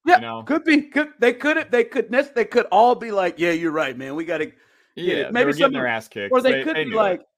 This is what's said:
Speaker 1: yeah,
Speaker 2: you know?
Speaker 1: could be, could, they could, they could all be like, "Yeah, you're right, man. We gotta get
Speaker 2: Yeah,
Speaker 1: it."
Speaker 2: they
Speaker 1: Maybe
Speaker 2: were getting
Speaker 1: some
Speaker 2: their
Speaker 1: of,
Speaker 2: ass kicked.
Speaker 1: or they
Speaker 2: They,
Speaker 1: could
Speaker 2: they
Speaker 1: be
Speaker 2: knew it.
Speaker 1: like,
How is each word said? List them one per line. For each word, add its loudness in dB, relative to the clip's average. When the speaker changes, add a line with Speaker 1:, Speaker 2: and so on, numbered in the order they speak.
Speaker 1:
yeah, 6
Speaker 2:
you 6
know? -10
Speaker 1:
could -2
be, 2
could, -4
they 2
could, -2
they 2
could -2
all 4
be -10
like, 0
"Yeah, 2
you're -2
right, -2
man. -10
We -6
gotta -4
get -14
Speaker 2:
Yeah, -2
Speaker 1:
it." -2
Speaker 2:
they -8
Speaker 1:
Maybe 2
Speaker 2:
were 0
getting 0
Speaker 1:
some 2
Speaker 2:
their -2
Speaker 1:
of, 0
Speaker 2:
ass -4
kicked. -6
Speaker 1:
or 4
they 2
Speaker 2:
They, -2
Speaker 1:
could -4
Speaker 2:
they -2
Speaker 1:
be -8
Speaker 2:
knew 0
it. 4
Speaker 1:
like, 0